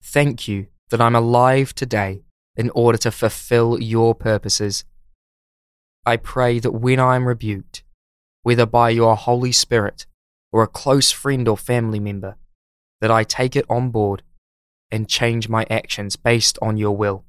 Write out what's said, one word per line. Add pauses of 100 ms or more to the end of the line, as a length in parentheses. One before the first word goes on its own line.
thank
you (220)
that
I'm
alive
today (340)
in
order
to
fulfill
your
purposes. (1200)
I
pray
that
when
I
am
rebuked, (600)
whether
by
your
Holy
Spirit (460)
or
a
close
friend
or
family
member, (640)
that
I
take
it
on
board (680)
and
change
my
actions
based
on
your
will.